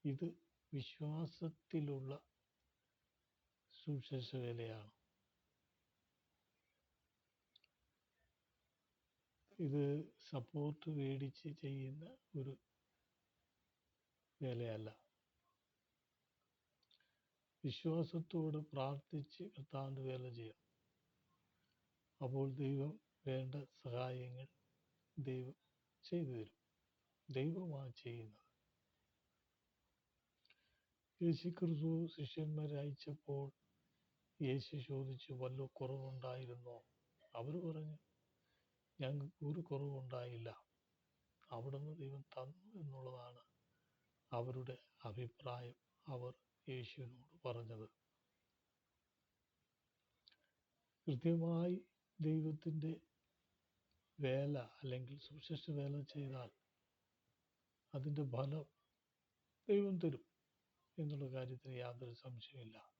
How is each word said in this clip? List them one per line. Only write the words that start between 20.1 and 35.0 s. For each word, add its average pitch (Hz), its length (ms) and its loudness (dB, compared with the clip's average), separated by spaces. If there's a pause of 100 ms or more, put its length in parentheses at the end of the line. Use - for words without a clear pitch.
ചെയ്യണം. 113 360 -10 (1500)
അപ്പോൾ 135 260 4 (100)
ദൈവം 139 360 4 (300)
വേണ്ട 131 320 0 (220)
സഹായങ്ങൾ 127 680 -2 (680)
ദൈവം 127 400 -2 (480)
ചെയ്തു 165 260 2
തരും. 110 240 -4 (760)
ദൈവമാണ് 143 640 2
ചെയ്യുന്നത്. 113 520 -8 (2750)
യേശു 170 280 6
ക്രിസ്തു 165 420 4 (160)
ശിഷ്യന്മാരെ 151 720 -2
അയച്ചപ്പോൾ 143 640 -2 (960)
യേശു 135 400 4
ചോദിച്ചു, 135 540 -2